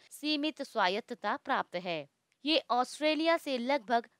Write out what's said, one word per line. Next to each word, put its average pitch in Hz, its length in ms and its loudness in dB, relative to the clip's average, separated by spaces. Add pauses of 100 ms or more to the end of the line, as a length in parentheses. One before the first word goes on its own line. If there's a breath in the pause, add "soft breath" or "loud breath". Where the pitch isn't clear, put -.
(100)
सीमित 302 520 -2
स्वायत्तता 208 760 -2
प्राप्त 226 400 -2
है। 165 320 -4 (360)
ये - 260 2
ऑस्ट्रेलिया 302 680 2
से 285 220 -4
लगभग 247 500 0 (120)